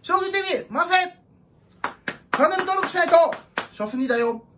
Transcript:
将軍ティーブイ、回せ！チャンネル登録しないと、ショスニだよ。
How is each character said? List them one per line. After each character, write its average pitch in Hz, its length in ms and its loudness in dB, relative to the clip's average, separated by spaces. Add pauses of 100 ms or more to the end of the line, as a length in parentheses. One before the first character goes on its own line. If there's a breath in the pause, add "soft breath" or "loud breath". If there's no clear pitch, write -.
将 381 180 0
軍 381 140 -4
テ 392 60 2
ィ - 20 0
ー 370 260 -4
ブ - 60 -14
イ、 254 40 -4
回 339 120 0
せ！ 370 280 0 (1160)
チ - 60 -4
ャ 302 80 6
ン - 20 4
ネ 370 80 -2
ル 359 80 -2
登 381 100 -2
録 381 140 -2
し - 60 -8
な 349 100 2
い - 20 -4
と、 339 80 4 (560)
シ - 120 -8
ョ 214 60 -6
ス 254 60 -10
ニ 262 120 -2
だ 240 100 0
よ。 233 260 -2 (140)